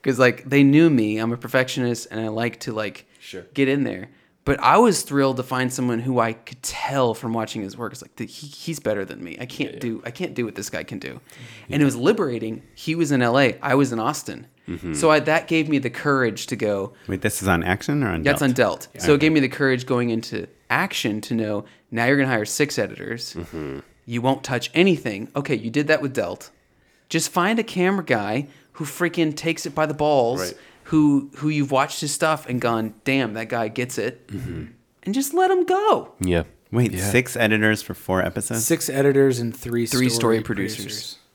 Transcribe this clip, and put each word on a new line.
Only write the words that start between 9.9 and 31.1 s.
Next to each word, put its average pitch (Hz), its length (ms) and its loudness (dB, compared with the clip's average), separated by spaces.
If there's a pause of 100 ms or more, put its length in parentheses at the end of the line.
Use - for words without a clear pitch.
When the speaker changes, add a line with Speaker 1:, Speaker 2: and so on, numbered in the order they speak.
Speaker 1:
I 123 60 -8
can't - 240 -10
do 120 100 -4
what 107 120 -8
this 98 120 -10
guy 80 140 -8
can - 160 -10
do. 67 200 -12 (480)
Speaker 2:
Yeah. - 100 -10
Speaker 1:
And 143 60 2
it 143 40 6
was 120 100 2
liberating. 120 640 0 (140)
He 160 200 -6
was 165 160 0
in 131 120 4
L 120 180 4
A. 127 220 2
I 117 120 0
was 139 160 2
in 117 80 -4
Austin. 120 480 -6 (220)
Speaker 2:
Mm-hmm. 156 260 -8
Speaker 1:
So 151 160 4
I, 151 100 6
that 156 280 0
gave 160 220 0
me 143 80 2
the 123 120 -2
courage 127 580 0
to 120 80 -4
go. 101 360 -2 (160)
Speaker 3:
Wait, 92 140 -2
this - 200 -2
is 98 60 0
on 85 140 4
Action 135 400 0
or 117 80 0
on 82 120 -4
Speaker 1:
That's 143 180 0
Speaker 3:
Delt? 135 100 2
Speaker 1:
on 123 40 0
Delt. 110 400 0
Speaker 3:
Yeah. - 80 -16
Speaker 1:
So 151 100 4
it - 40 8
Speaker 3:
Okay. 139 40 2
Speaker 1:
gave 156 120 4
me 156 80 4
the 131 80 2
courage 127 380 0
going 120 240 2
into 113 360 -4 (220)
Action 107 540 0
to - 120 -6
know, 107 300 -2 (260)
now 117 160 0
you're 139 100 4
gonna 135 120 2
hire 110 180 0
six - 320 -2
editors. 101 600 -6
Speaker 2:
Mm-hmm. 80 400 -8 (260)
Speaker 1:
You 117 180 -6
won't 135 220 2
touch 123 300 -4
anything. 147 640 2
Okay, 143 180 -2
you 113 160 -4
did 139 160 0
that 156 160 2
with 135 120 -4
Delt. 104 360 -6 (580)
Just 165 220 -2
find 196 280 2
a 226 40 -2
camera 185 420 0
guy 120 420 0 (260)
who 160 120 -8
freaking 165 520 -2
takes 165 300 -4
it 147 80 -10
by 156 120 2
the 151 80 -4
balls, 139 460 2
Speaker 2:
Right. 90 140 -4 (300)
Speaker 1:
who, 143 520 4